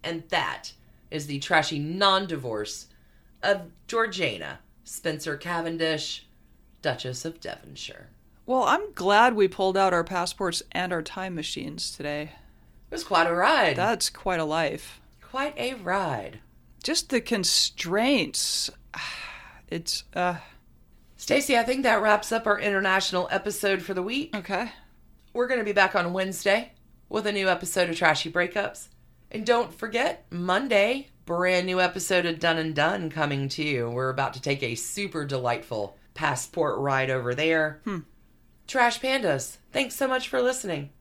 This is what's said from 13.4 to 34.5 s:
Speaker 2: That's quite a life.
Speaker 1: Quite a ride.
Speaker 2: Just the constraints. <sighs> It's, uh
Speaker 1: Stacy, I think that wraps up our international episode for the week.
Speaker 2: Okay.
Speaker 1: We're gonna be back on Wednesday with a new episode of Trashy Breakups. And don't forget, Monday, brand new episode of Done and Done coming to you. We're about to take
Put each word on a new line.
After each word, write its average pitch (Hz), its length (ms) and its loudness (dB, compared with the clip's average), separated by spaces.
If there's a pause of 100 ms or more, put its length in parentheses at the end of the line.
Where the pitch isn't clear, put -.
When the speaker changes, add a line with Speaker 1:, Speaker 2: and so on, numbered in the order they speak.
Speaker 2:
That's 202 320 2
quite 180 320 -2
a 156 40 0
life. 156 580 -2 (180)
Speaker 1:
Quite 285 380 -4
a 254 160 -4
ride. 175 680 -2 (420)
Speaker 2:
Just - 280 -2
the 247 100 2
constraints. - 1500 0 (240)
<sighs> - 60 -10 (680)
It's, 165 360 -4 (100)
uh 180 220 0 (800)
Speaker 1:
Stacy, 277 420 2
I 226 60 4
think 262 180 0
that 220 180 4
wraps 214 320 4
up 226 140 -2
our 208 120 2
international 190 720 0
episode 196 520 0
for 196 100 -8
the 185 100 -2
week. 254 320 -4
Speaker 2:
Okay. 202 360 -4 (640)
Speaker 1:
We're 240 140 0
gonna 240 160 0
be 208 80 -2
back 196 220 6
on 175 200 2
Wednesday 190 580 0 (380)
with 208 160 -2
a 208 60 0
new 190 180 2
episode 175 400 0
of 165 60 -2
Trashy 156 340 2
Breakups. 180 580 -2 (420)
And 214 140 -8
don't 233 300 4
forget, 226 560 -2
Monday, 208 800 2 (180)
brand 180 400 2
new 185 160 2
episode 180 420 2
of 165 140 -2
Done 165 180 2
and 160 180 -2
Done 160 360 2
coming 143 400 -2
to 156 120 -6
you. 123 280 -2
We're 127 180 -2
about 135 260 -2
to 131 60 -12
take 139 220 -2